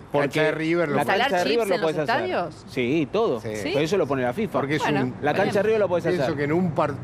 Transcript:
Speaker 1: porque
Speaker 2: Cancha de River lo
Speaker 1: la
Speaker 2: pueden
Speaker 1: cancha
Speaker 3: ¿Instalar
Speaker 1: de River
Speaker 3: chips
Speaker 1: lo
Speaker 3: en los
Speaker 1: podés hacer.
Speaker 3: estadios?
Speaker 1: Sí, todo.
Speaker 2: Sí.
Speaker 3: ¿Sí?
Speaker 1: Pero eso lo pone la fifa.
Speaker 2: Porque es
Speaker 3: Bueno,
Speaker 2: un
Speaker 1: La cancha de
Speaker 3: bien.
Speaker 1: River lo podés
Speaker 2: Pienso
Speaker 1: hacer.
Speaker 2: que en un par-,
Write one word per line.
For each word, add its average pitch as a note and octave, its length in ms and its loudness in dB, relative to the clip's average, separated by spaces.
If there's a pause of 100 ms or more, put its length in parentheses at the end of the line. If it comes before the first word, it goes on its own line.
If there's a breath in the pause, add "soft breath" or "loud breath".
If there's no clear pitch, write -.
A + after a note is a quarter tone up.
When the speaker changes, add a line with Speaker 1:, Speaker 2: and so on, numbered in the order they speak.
(120)
Speaker 1:
porque C#3+ 160 2
Speaker 2:
Cancha D3+ 160 0
de D3+ 80 2
River D#3+ 380 0
lo C#3+ 80 0
Speaker 1:
la C#3+ 80 2
Speaker 2:
pueden G3+ 160 2
Speaker 1:
cancha B3 160 2
Speaker 3:
¿Instalar F3 80 2
Speaker 1:
de - 40 2
River A#3 160 2
Speaker 3:
chips G3+ 40 0
Speaker 1:
lo F3+ 60 2
Speaker 3:
en - 60 -2
los D#3+ 120 2
Speaker 1:
podés F#3+ 160 -2
hacer. C#4+ 160 0
Speaker 3:
estadios? G3 420 -4
Speaker 1:
Sí, C#3 420 0
todo. F#3+ 300 0
Speaker 2:
Sí. G#2+ 160 -6
Speaker 3:
¿Sí? G#2 160 -4
Speaker 1:
Pero C#3 80 0
eso E3 180 0
lo D#3+ 100 2
pone C3+ 160 0
la B2 100 0
fifa. F3 260 -2
Speaker 2:
Porque C#3 160 -2
es D3+ 60 -2
Speaker 3:
Bueno, C#3 220 0
Speaker 2:
un B2+ 180 -4
Speaker 1:
La C#3+ 120 2
cancha F#3 120 2
de - 60 0
Speaker 3:
bien. G3+ 120 2
Speaker 1:
River A3 160 2
lo G3+ 80 2
podés E3+ 160 0
Speaker 2:
Pienso E3+ 200 0
Speaker 1:
hacer. D#3+ 120 0
Speaker 2:
que C#3+ 80 -2
en C#3+ 80 0
un F3 200 2
par-, D3+ 320 0